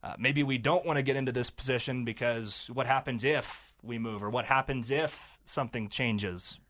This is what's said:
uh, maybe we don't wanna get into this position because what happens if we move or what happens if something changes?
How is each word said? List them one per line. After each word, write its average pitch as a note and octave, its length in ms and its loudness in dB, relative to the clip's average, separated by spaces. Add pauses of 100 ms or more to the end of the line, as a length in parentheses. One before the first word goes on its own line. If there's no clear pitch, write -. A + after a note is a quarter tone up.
uh, - 160 -6
maybe C#3 240 4
we C3+ 160 2
don't C#3+ 260 2
wanna D3+ 160 2
get C3+ 160 2
into C3 160 0
this B2 160 0
position B2+ 560 -2
because A2+ 720 -2
what B2+ 120 0
happens B2+ 380 2
if - 480 0 (100)
we A#2 160 -6
move A2 240 -4
or G#2 60 -2
what A#2 160 0
happens C3 460 2
if - 560 -2
something A#2 420 -2
changes? G2+ 800 0